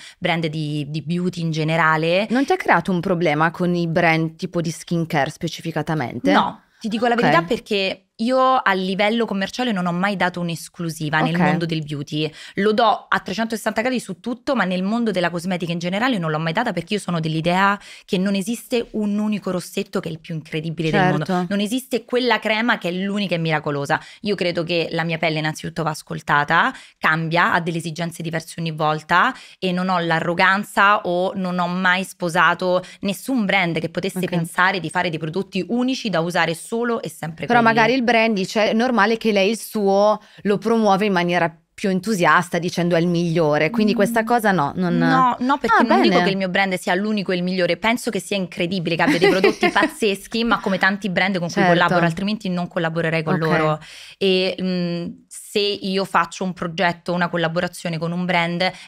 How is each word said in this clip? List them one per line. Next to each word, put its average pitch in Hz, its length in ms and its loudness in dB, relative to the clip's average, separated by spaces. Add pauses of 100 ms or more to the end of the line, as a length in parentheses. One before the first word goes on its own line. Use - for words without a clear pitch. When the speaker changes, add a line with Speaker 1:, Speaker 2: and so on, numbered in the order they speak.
(180)
Speaker 1:
brand 165 280 0
di, 151 420 -4
di 156 140 -6
beauty 175 400 -4
in 165 80 -2
generale. 160 800 2
Speaker 2:
Non 262 160 2
ti 381 60 2
ha 381 40 2
creato 208 360 2
un 175 80 0
problema 165 580 2
con 175 160 0
i 170 140 0
brand 160 480 2
tipo 175 240 -6
di 165 100 -4
skincare 160 600 -2
specificatamente? 156 1000 -4
Speaker 1:
No, 202 320 0 (160)
ti - 100 -8
dico 220 200 0
la 233 60 2
Speaker 2:
Ok. 233 80 2
Speaker 1:
verità, 294 200 4
perché 196 600 -2 (180)
io 254 200 2 (160)
a 196 160 2
livello 208 540 0
commerciale 208 440 -2
non 185 160 -2
ho 175 60 0
mai 190 240 -2
dato 180 240 -2
un'esclusiva 160 800 -4
nel 160 160 0
Speaker 2:
Ok. 180 40 2
Speaker 1:
mondo 156 260 2
del 160 180 -4
beauty. 151 440 -4 (260)
Lo 208 180 2
do 214 360 2
a 190 120 2
trecentosessanta 220 600 -4
gradi 247 200 0
su - 180 -8
tutto, 247 380 -4
ma 202 80 2
nel 185 180 -2
mondo 226 300 0
della 175 180 0
cosmetica 175 400 -4
in 180 80 -4
generale 196 400 -2
non 160 140 -2
l'ho 156 80 0
mai 165 120 0
data, 233 200 0
perché 175 220 -4
io 202 60 0
sono 175 200 -4
dell'idea 175 580 0 (260)
che 190 140 -2
non 196 160 0
esiste 226 580 -4
un 208 280 -2
unico 208 320 -2
rossetto 185 480 -4
che 170 80 -6
è - 20 -8
il 160 80 -8
più - 160 -12
incredibile 160 560 -4
del 190 140 4
mondo. 185 220 2
Speaker 2:
Certo. 180 220 0
Speaker 1:
Non 202 120 -2
esiste 226 440 -4
quella 247 360 0
crema 214 380 0
che 175 100 -6
è - 20 -2
l'unica 190 460 -2
e - 20 0
miracolosa. 151 640 -2 (220)
Io 208 120 -2
credo 170 300 -2
che 165 260 -2
la 165 140 -2
mia 165 140 -2
pelle 160 200 0
innanzitutto 156 460 -4
va 156 60 -2
ascoltata, 160 840 0 (240)
cambia, 165 540 2
ha 180 80 4
delle 165 180 -4
esigenze 165 420 -8
diverse 165 380 -8
ogni 165 140 -4
volta 156 600 2 (280)
e 185 100 -2
non 180 180 -2
ho 180 120 0
l'arroganza 185 1000 2
o 180 340 0
non 180 240 -4
ho 175 80 0
mai 185 340 0
sposato 180 800 0 (200)
nessun 214 420 -2
brand 180 340 0
che 160 120 -4
potesse 185 280 -6
Speaker 2:
Ok. 180 120 -2
Speaker 1:
pensare 180 500 0
di 160 100 -6
fare 180 180 -2
dei 156 120 -4
prodotti 175 480 -4
unici 240 420 -2
da 170 80 0
usare 165 360 0
solo 233 460 -4
e - 80 -8
sempre - 380 -10
Speaker 2:
Però 240 140 4
Speaker 1:
quelli. 226 140 4
Speaker 2:
magari 226 200 4
il 262 140 0
brand 226 260 4
dice: 196 360 0
"È - 20 0
normale 226 460 2
che 226 140 0
lei 196 180 4
il 220 80 -2
suo 202 600 2 (240)
lo 202 160 2
promuove 214 480 2
in 196 60 0
maniera 175 420 2 (200)
più 202 160 -2
entusiasta 180 680 2
dicendo 170 380 0
è 165 40 4
il 170 60 2
migliore", 160 640 2
quindi 233 240 2
questa 233 280 2
Speaker 1:
Mm. 220 40 -8
Speaker 2:
cosa 226 240 2
no, 151 240 2
non 175 240 0
Speaker 1:
No, 254 400 4
no, 269 200 0
perché 370 240 4
Speaker 2:
Ah, - 40 -
Speaker 1:
non 247 140 4
dico 190 140 4
Speaker 2:
bene. 180 100 4
Speaker 1:
che 196 60 2
il 190 80 0
mio 190 100 -2
brand 190 260 0
sia 180 200 -2
l'unico 202 380 -2
e 185 40 2
il 175 60 -2
migliore, 180 340 0
penso 233 340 0
che 196 100 -2
sia - 160 -4
incredibile, 175 600 -4
che 175 60 0
abbia 175 160 4
dei 392 100 6
prodotti 349 400 4
Speaker 2:
<laughs> - 20 0
Speaker 1:
pazzeschi, 220 760 0
ma 208 160 2
come 190 180 0
tanti 196 320 0
brand 185 280 0
con 170 100 -4
cui 202 140 0
Speaker 2:
Certo. 180 60 6
Speaker 1:
collaboro, 175 380 4
altrimenti 196 420 -4
non 175 200 -2
collaborerei 160 540 -2
con 151 120 0
Speaker 2:
Ok. 151 60 0 (100)
Speaker 1:
loro. 156 300 2 (360)
E, 185 440 0
mm, 175 460 -2 (220)
se - 320 -6
io 196 440 -2
faccio 180 400 -2
un 185 100 -2
progetto, 175 580 -2
una 175 160 0
collaborazione 170 680 -4
con 170 140 -4
un 180 120 -4
brand, 175 380 0 (260)